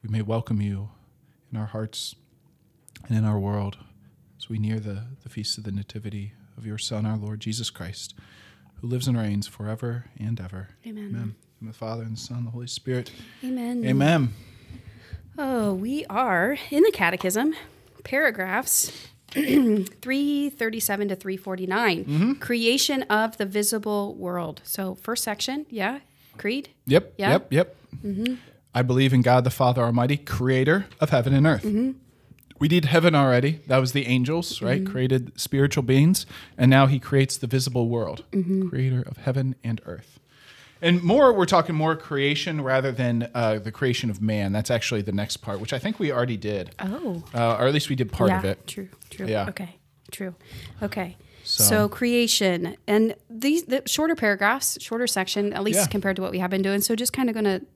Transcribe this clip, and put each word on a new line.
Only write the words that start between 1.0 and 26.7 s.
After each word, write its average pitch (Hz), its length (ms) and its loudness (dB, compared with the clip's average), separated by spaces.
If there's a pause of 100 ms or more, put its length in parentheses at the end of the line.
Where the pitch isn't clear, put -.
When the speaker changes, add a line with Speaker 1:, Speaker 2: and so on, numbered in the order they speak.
Speaker 1:
in 117 80 -6
our 107 80 -4
hearts - 480 -8 (920)
and 113 80 2
in 110 80 2
our 107 140 2
world 101 400 -2 (600)
as - 100 -16
we 113 100 -6
near 107 200 -2
the, 104 260 -8 (180)
the - 60 -20
feast - 300 -8
of 107 60 -14
the 107 80 -8
Nativity 104 600 -10 (240)
of 113 100 -14
your 107 120 -8
Son, 107 280 -4
our 110 100 -2
Lord 107 240 -8
Jesus 113 300 -6
Christ, - 440 -14 (680)
who 123 60 -10
lives 127 220 -4
and 123 100 2
reigns 104 280 -2
forever 117 600 -8 (120)
and 113 220 -6
ever. 92 280 -12 (180)
Speaker 2:
Amen. 208 280 -12
Speaker 1:
Amen. 113 200 -8 (260)
In 110 60 -12
the 110 60 -12
Father, 113 300 -8
and 110 140 -8
the - 40 -12
Son, 120 180 -10
and 120 80 -6
the 113 40 -8
Holy 120 160 -10
Spirit. 123 440 -6 (340)
Speaker 2:
Amen. 247 400 -4
Speaker 1:
Amen. 147 500 2 (1040)
Speaker 2:
Oh, 240 360 0
we 240 320 -4
are 208 500 0 (140)
in 294 120 6
the 427 100 8
Catechism, 190 640 0 (500)
paragraphs 220 880 0 (200)
<clears throat> - 200 -20
three 277 1160 2
thirty-seven 220 580 -4
to 190 80 -2
three 190 200 -6
forty-nine. 185 680 -2
Speaker 1:
Mm-hmm. 165 300 2
Speaker 2:
Creation 254 680 0
of 220 320 0
the 202 100 -2
visible 208 680 -2
world. 175 500 -6
So 185 320 -6
first - 260 -6
section, 262 480 -6
yeah, 226 300 -4 (360)
creed? 254 340 -4 (160)